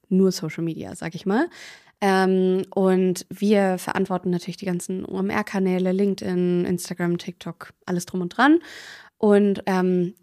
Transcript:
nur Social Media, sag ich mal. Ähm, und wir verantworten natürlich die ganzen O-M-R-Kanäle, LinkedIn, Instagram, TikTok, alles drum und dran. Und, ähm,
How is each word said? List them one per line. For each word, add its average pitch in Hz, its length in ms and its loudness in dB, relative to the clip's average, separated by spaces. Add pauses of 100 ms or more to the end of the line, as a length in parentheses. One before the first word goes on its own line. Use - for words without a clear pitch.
nur 190 240 4
Social 165 320 -6
Media, 156 320 -6
sag 165 200 -10
ich - 100 -16
mal. 240 240 0 (500)
Ähm, 190 640 2 (100)
und 185 560 2
wir 196 480 2
verantworten 185 520 -2
natürlich 175 260 -4
die - 100 -12
ganzen 185 380 -4
O-M-R-Kanäle, 190 880 -2
LinkedIn, 180 720 0
Instagram, 175 540 -4
TikTok, - 560 -14 (120)
alles 175 200 -4
drum 185 160 -6
und 175 80 -4
dran. 294 300 4 (580)
Und, 202 480 4
ähm, 185 580 2